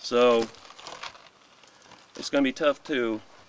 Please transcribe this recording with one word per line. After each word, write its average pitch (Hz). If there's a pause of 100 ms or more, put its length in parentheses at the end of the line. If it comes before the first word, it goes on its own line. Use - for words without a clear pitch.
So 120 (1700)
it's -
gonna 143
be 131
tough 147
to 117 (280)